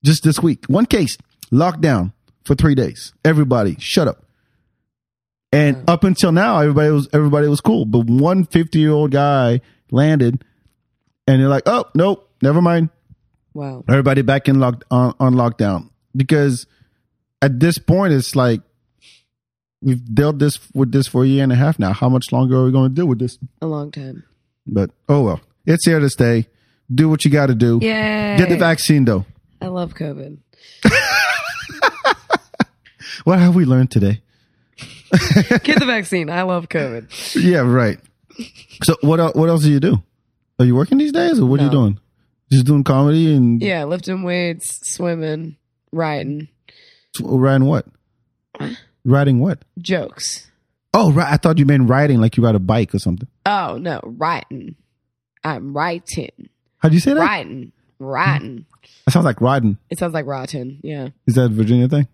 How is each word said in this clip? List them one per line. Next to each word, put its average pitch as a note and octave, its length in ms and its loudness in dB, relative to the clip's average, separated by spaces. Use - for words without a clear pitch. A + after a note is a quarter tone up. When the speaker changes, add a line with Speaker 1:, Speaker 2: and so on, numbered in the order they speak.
Speaker 1:
Just D#3 180 2
this D#3 160 2
week, D#3+ 280 -2
one G3 180 2
case, F3+ 320 -2
lockdown D3 600 0
for C#3+ 100 0
three C#3+ 200 2
days. G#2+ 380 -6
Everybody, B2+ 560 2
shut - 280 0
up. - 180 -8
And C#3+ 240 2
Speaker 2:
Yeah. C3 60 -16
Speaker 1:
up E3 100 0
until F#3 300 2
now, G3 260 2
everybody D3+ 300 2
was, C#3+ 240 0
everybody D3 340 2
was D3 140 0
cool. A3 240 0
But A#2 220 0
one D#3 380 2
fifty-year-old D3+ 680 0
guy C3+ 500 0
landed, C3 520 2
and C3+ 140 4
they're C3+ 60 2
like, C#3 200 0
"Oh, A#3 180 0
nope, F#3 340 0
never D3 200 2
mind." E3+ 280 2
Speaker 2:
Wow. C#3 340 -12
Speaker 1:
Everybody C3+ 360 0
back C3+ 260 -2
in C3+ 100 2
lock-, B2 320 -2
on, B2 300 0
on B2+ 140 2
lockdown. A2 540 -2
Because C3+ 500 0
at C3+ 200 0
this E3 160 2
point, F#3 360 0
it's C3 220 -2
like, B2 260 0
we've B2 220 -2
dealt D3 260 2
this, D3 200 0
with C3 180 0
this C3+ 160 0
for B2 160 0
a C3+ 40 4
year C3+ 160 2
and C3 80 0
a B2 40 2
half D3 240 2
now. F#2 140 0
How B2+ 160 0
much B2+ 240 -2
longer B2+ 240 2
are C3 80 2
we C3 80 2
gonna C3 160 2
deal D3 160 -2
with B2+ 140 -2
this? B2 180 -6
Speaker 2:
A D#3+ 60 -8
long D3 240 -8
time. C3+ 320 -16
Speaker 1:
But, G2+ 220 -2
oh C#3+ 140 2
well. G2+ 200 -2
It's E3 200 0
here E3 140 2
to C#3 100 2
stay. A#2 380 0
Do D#3 160 2
what D#3 140 0
you D3 80 4
gotta C#3 240 2
do. A#2 260 2
Speaker 2:
Yay. G#3+ 560 -2
Speaker 1:
Get F3+ 120 2
the E4+ 80 2
vaccine, D#3+ 480 2
though. G2+ 200 0
Speaker 2:
I F#3 60 -10
love F3+ 260 -8
covid. D3 460 -14
Speaker 1:
<laughs> - 60 -2
What F3+ 140 2
have F3 160 4
we F3+ 100 2
learned B2+ 260 2
today? G#2 300 0
<laughs> - 340 -16
Speaker 2:
Get D4+ 160 2
the C#4+ 60 0
vaccine. F#3+ 440 -4
I F3 120 -4
love F3+ 260 -4
covid. B2 400 -8
Speaker 1:
Yeah, F3 180 4
right. B2 400 2
So E3 180 2
what D#3+ 180 2
el-, E3 140 2
what D#3+ 160 2
else E3 140 2
do D3+ 80 4
you C#3 80 4
do? C#3 220 0
Are B2+ 60 6
you A#2+ 100 4
working D3+ 220 2
these D4 160 0
days, E4 260 0
or C3+ 60 4
what C3+ 140 2
are C#3+ 40 4
you C#3 60 2
Speaker 2:
No. - 80 0
Speaker 1:
doing? G#2 220 0
Just C3 140 4
doing C#3+ 180 2
comedy D3+ 500 2
and A#2 280 2
Speaker 2:
Yeah, F3 240 -4
lifting F#3 380 -6
weights, F3 560 -6
swimming, D#3+ 640 -8
writing. D3+ 580 -6
Speaker 1:
Sw-, - 80 -10
writing C3+ 440 2
what? D3+ 180 -2
Speaker 2:
Huh? D3 120 -10
Speaker 1:
Writing C3+ 340 2
what? D#3+ 240 -4
Speaker 2:
Jokes. - 720 -10
Speaker 1:
Oh, A2 180 4
right. C3+ 200 0
I D3+ 60 2
thought D#3+ 220 2
you C#3+ 60 6
meant C3+ 240 4
riding, C3+ 300 2
like A2 160 2
you A#2 80 2
ride A2+ 120 4
a G2+ 40 2
bike G#2 340 -2
or G#2 60 -2
something. F#2 280 -6
Speaker 2:
Oh, F#3+ 340 -4
no. D#3 240 -8
Writing. C#3 720 -10
I'm C#3 320 -10
writing. E3+ 720 -10
Speaker 1:
How'd D#3 140 4
you F3 60 6
say C#4 140 0
that? D4+ 80 2
Speaker 2:
Writing. C3+ 500 -6
Writing. C3+ 680 -4
Speaker 1:
It C3+ 40 0
sounds E3+ 140 -2
like A#2+ 140 -4
riding. A#2 380 0
Speaker 2:
It E3+ 100 -12
sounds F3 140 -8
like D#3 120 -8
rotten. C3+ 580 -12
Yeah. C#3+ 260 -12
Speaker 1:
Is A#2 100 0
that B2+ 100 4
a A#2+ 40 0
Virginia A2 380 2
thing? C#3+ 260 0